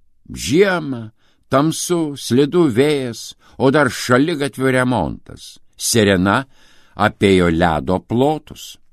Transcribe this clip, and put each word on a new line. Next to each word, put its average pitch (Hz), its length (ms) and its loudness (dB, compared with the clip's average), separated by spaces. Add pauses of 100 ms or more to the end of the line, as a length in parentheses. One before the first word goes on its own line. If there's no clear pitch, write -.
(280)
Žiema, 143 760 -2 (460)
tamsu, 151 680 -2
slidu, 147 480 2
vėjas, 131 720 -2 (160)
o 131 180 2
dar 143 160 4
šaligatvio 135 880 0
remontas. 117 800 -4 (220)
Sirena, 101 640 2 (560)
apėjo 98 500 2
ledo 85 560 0
plotus, 139 720 -4 (180)